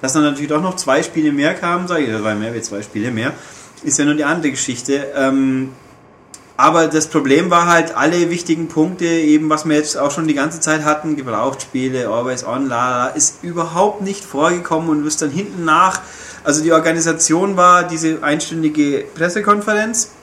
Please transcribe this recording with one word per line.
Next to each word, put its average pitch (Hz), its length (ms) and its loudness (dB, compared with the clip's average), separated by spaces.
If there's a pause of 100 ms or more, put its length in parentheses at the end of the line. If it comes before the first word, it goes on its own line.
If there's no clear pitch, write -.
Dass - 120 -2
dann 156 100 2
natürlich 147 260 0
doch 151 140 0
noch 180 140 -2
zwei 139 260 2
Spiele 156 300 0
mehr 143 220 0
kamen, 180 340 -4
sag 170 120 0
ich, 131 80 -2
das 110 140 -2
waren 107 160 -2
mehr 113 160 -6
wie 110 80 -6
zwei 104 200 -8
Spiele 113 280 -6
mehr, 120 220 -2 (500)
ist 151 160 -2
ja 147 80 2
nur 151 80 2
die 151 100 0
andere 151 280 0
Geschichte. 135 540 -4 (100)
Ähm, 135 540 0 (880)
aber 160 320 4
das 151 180 0
Problem 151 440 2
war 170 160 4
halt, 165 300 2
alle 165 340 2
wichtigen 170 360 -2
Punkte, 175 380 0
eben 156 440 4
was 151 200 0
wir 147 80 4
jetzt 151 200 0
auch 139 140 0
schon 160 160 -4
die 151 80 2
ganze 156 240 -2
Zeit 156 260 0
hatten, 151 300 0
Gebrauchtspiele, 127 920 -4
Always 123 360 -2
On, 131 220 -4
la, 123 240 0
la, 123 180 0
ist - 360 -2
überhaupt 175 580 0
nicht 196 220 -6
vorgekommen 170 640 0
und 151 160 0
wirst 151 180 -2
dann 147 80 -2
hinten 190 340 -6
nach, 170 360 2 (420)
also 151 200 0
die 165 100 2
Organisation 165 840 2
war 180 300 6
diese 160 360 -2
einstündige 151 840 0 (100)
Pressekonferenz 208 1000 0 (100)